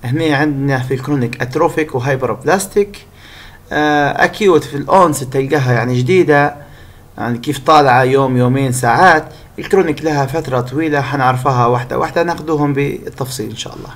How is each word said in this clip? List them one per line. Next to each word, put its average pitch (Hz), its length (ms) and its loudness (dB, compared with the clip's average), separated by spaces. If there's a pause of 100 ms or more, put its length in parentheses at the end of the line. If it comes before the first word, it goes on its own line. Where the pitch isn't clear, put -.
هنا 151 320 0
عندنا 139 440 0
في 127 140 -4
الكرونيك 131 480 -4
اتروفيك 156 540 -2
وهايبروبلاستيك. 143 1080 -2 (680)
آه، 147 520 0
اكيوت 180 400 2
في - 140 -10
الاونست 151 460 2
تلقاها 135 500 0
يعني 120 240 0
جديده، 147 580 2 (640)
يعني 117 200 -4
كيف 143 220 -6
طالعه 139 440 4
يوم 131 340 2
يومين 127 340 2
ساعات. 131 540 4 (340)
الكرونيك 165 440 0
لها 147 220 0
فتره 135 360 -2
طويله، 143 400 -2
حنعرفها 127 640 0
واحده 123 340 0
واحده، 160 240 -2
ناخذوهم 151 500 -2
بالتفصيل 127 760 -6
ان 110 60 -12
شاء - 200 -12
الله. - 200 -16